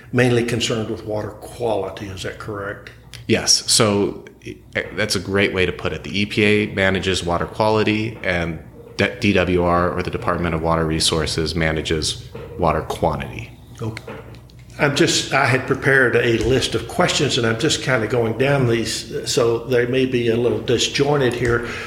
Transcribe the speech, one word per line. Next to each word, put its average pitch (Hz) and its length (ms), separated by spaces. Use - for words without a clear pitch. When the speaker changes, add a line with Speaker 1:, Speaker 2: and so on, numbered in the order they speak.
Speaker 1:
mainly 123 320
concerned 113 460
with 98 140
water 104 260
quality, 104 760
is 92 160
that - 160
correct? 101 520
Speaker 2:
Yes. - 440
So, 101 540
eh, - 80
that's 101 220
a 98 40
great 98 320
way 92 140
to 85 60
put 85 200
it. 80 120
The 90 160
E 104 60
P 107 180
A 104 300
manages 95 500
water 85 220
quality, 107 760
and 85 400
D-, 98 240
D 104 120
W 90 320
R, 87 260
or 90 120
the - 80
Department 85 440
of 80 80
Water 82 240
Resources, 80 680
manages 80 760
water 78 240
quantity. - 680
Speaker 1:
Okay. - 340
I'm 147 160
just, - 380
I 139 140
had 131 200
prepared 131 500
a 120 220
list 120 360
of 113 140
questions, 151 500
and 117 80
I'm 113 120
just - 240
kinda 123 260
going 113 280
down 131 320
these, - 640
so 117 340
they 120 220
may 131 180
be 123 240
a 113 80
little 113 240
disjointed 135 720
here, 120 340